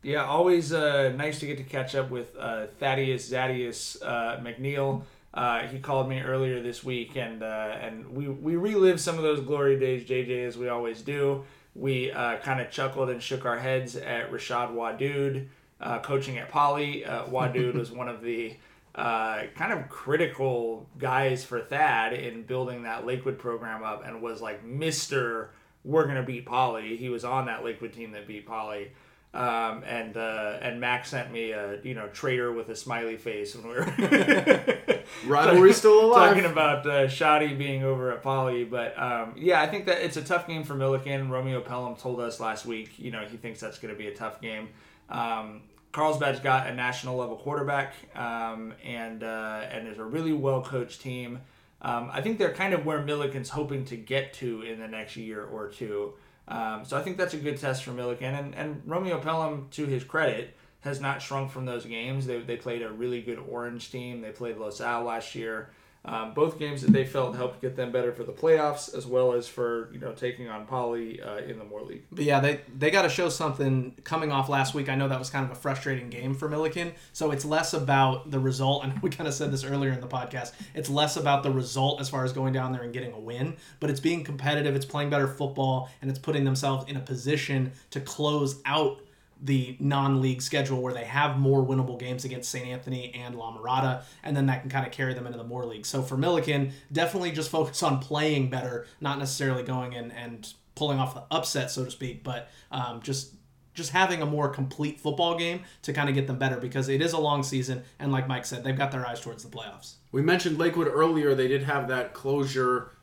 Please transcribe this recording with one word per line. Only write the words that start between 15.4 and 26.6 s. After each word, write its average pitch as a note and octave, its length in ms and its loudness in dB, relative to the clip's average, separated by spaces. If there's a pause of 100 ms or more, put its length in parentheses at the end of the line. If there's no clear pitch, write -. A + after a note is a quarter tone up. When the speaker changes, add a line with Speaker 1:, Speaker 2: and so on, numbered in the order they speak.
Speaker 1:
uh, A#2 180 -2
coaching C3+ 400 -2
at A2 100 -8
Poly. C#3+ 560 2
Uh, A#2 220 -4
Wadood B2+ 480 2
was A2+ 180 -2
Speaker 2:
<laughs> B2 100 -8
Speaker 1:
one A#2+ 60 -6
of A2+ 140 -10
the, A2+ 320 -4 (400)
uh, A2 480 0 (140)
kind F#3 160 -2
of C#3+ 160 -4
critical C3 1000 0 (100)
guys C3 460 2
for A#2+ 160 -4
Thad B2 520 2
in A#2 320 -6
building B2 400 -4
that A2+ 200 -6
Lakewood C3 340 -2
program A2+ 440 -4
up, A2 240 -6
and A2+ 160 -10
was A2+ 180 -6
like, G#2 240 -8
"Mister C3 840 -2 (340)
We're D3+ 220 4
gonna C3+ 160 0
beat B2 240 -6
Poly." A#2 500 0